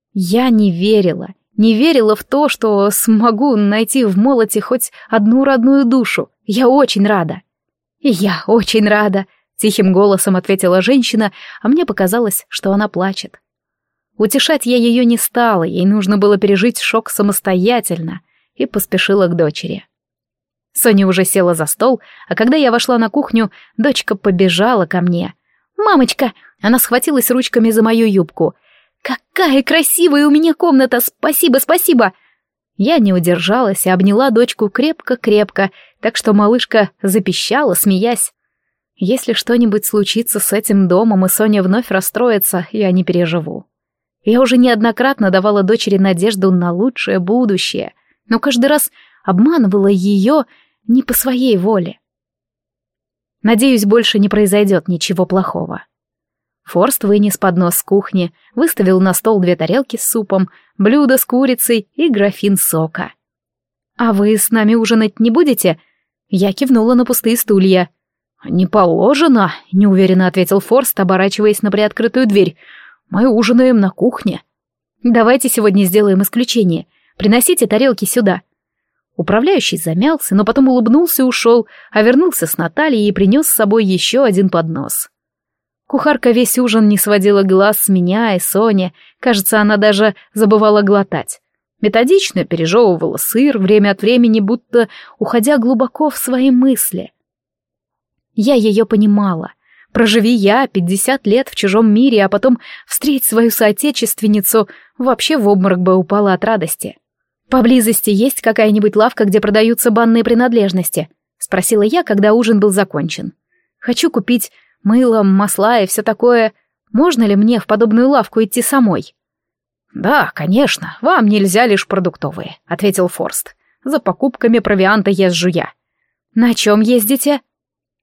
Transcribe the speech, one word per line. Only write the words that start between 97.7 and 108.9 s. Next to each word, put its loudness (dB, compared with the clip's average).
Я 0
её 2
понимала. 0
Проживи 2
я 2
пятьдесят -2
лет 0
в -18
чужом 2
мире, 4
а 0
потом 0
встреть -4
свою 2
соотечественницу, 0
вообще -2
в 0
обморок 2
бы 2
упала 0
от -4
радости. -4
"Поблизости 2
есть 0
какая-нибудь 0